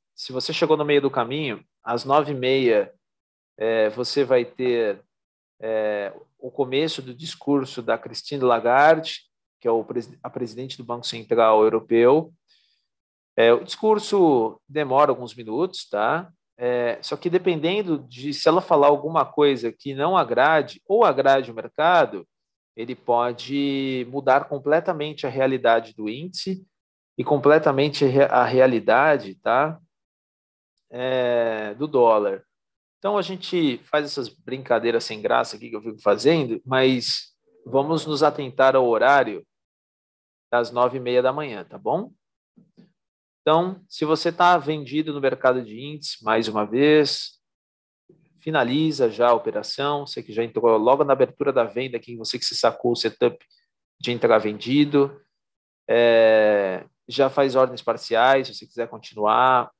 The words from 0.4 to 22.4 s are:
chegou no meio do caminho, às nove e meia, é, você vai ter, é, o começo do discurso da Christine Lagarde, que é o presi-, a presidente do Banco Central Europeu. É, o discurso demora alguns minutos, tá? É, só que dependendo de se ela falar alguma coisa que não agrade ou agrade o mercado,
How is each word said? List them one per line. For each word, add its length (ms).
chegou 240
no 80
meio 160
do 100
caminho, 540
às 220
nove 280
e 20
meia, 600
é, 320
você 340
vai 220
ter, 580
é, 540
o 120
começo 500
do 140
discurso 680
da 160
Christine 460
Lagarde, 800
que 60
é 40
o 120
presi-, 400
a 60
presidente 480
do 80
Banco 220
Central 560
Europeu. 720
É, 180
o 120
discurso 1040
demora 420
alguns 240
minutos, 540
tá? 420
É, 400
só 140
que 140
dependendo 760
de 280
se 120
ela 140
falar 280
alguma 360
coisa 480
que 220
não 200
agrade 720
ou 200
agrade 460
o 40
mercado, 760